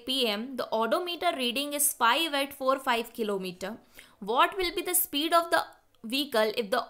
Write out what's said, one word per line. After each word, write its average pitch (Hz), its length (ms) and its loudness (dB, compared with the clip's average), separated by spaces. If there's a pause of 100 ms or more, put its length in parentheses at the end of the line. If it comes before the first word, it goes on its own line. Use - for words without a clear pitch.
P 262 100 -4 (120)
M, 208 160 -2 (120)
the - 180 -4
odometer 339 600 0
reading 277 400 -2
is 294 200 2
five 285 400 2
eight 277 200 -2
four 262 220 2 (100)
five 233 280 0
kilometer। 190 580 -4 (520)
What 294 340 4
will 349 180 -2
be 339 100 -4
the 359 100 -4
speed 311 420 2
of 339 140 2
the 330 100 4 (420)
vehicle 220 520 0
if 208 140 -2
the 240 200 2